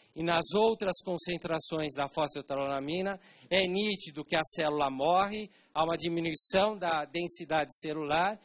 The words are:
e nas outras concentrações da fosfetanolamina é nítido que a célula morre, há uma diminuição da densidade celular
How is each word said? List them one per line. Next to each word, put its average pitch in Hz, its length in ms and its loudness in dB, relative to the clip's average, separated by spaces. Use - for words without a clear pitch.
e 160 60 -6
nas 170 320 2
outras 214 500 2
concentrações 165 880 -2
da 139 140 -2
fosfetanolamina 143 1120 -2
é 190 160 4
nítido 180 580 -2
que - 100 -2
a 160 80 4
célula 147 480 0
morre, 190 600 2
há 160 120 2
uma 165 120 0
diminuição 170 800 0
da 165 280 -2
densidade 156 760 -2
celular 156 680 0